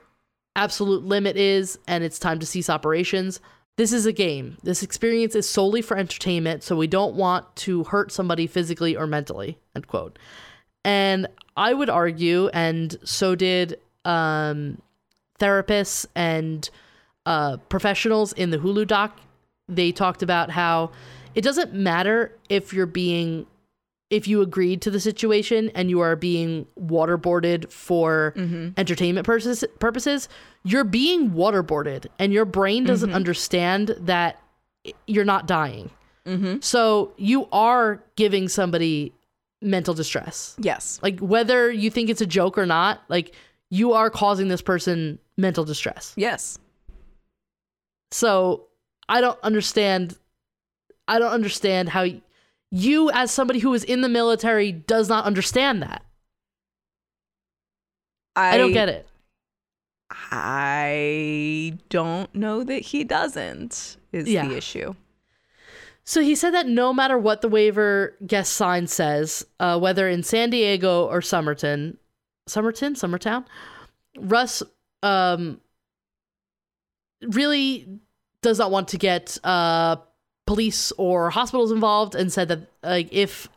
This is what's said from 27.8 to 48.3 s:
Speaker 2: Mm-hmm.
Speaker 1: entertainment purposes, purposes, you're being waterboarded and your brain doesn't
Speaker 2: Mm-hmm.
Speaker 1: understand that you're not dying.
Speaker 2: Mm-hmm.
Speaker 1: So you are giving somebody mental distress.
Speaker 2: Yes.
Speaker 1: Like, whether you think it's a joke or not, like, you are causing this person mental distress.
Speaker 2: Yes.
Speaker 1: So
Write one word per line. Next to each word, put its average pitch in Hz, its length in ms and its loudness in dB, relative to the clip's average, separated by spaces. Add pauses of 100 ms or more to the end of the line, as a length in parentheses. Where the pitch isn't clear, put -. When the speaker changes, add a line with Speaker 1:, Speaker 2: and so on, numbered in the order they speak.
Speaker 2:
Mm-hmm. 170 420 -4
Speaker 1:
entertainment 180 480 0
purposes, 233 360 0 (160)
purposes, 254 500 -2 (360)
you're 233 180 2
being 262 500 2
waterboarded 160 760 0 (120)
and 196 140 2
your 214 140 4
brain 196 380 2
doesn't 214 260 2
Speaker 2:
Mm-hmm. 180 60 -2
Speaker 1:
understand 185 840 0
that 175 400 0 (640)
you're 208 200 2
not 190 200 2
dying. 143 440 -2 (360)
Speaker 2:
Mm-hmm. 185 340 -2
Speaker 1:
So 220 580 2
you 233 340 2
are 226 500 4 (140)
giving 190 320 2
somebody 165 640 0 (500)
mental 185 320 0
distress. - 640 -6
Speaker 2:
Yes. - 440 -4
Speaker 1:
Like, 196 180 -2
whether 233 500 4
you 214 200 0
think 226 180 0
it's 220 140 -2
a 202 40 0
joke 185 300 0
or 196 100 2
not, 175 420 2
like, 170 260 -4 (340)
you 226 240 2
are 220 180 6
causing 202 380 0
this 180 140 -2
person 170 560 -2 (180)
mental 175 280 0
distress. - 520 -8
Speaker 2:
Yes. 208 420 -4 (1500)
Speaker 1:
So 190 540 2 (440)